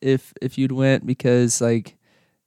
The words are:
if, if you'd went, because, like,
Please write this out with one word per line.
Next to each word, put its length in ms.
if, 400
if 160
you'd 140
went, 340
because, 560
like, 360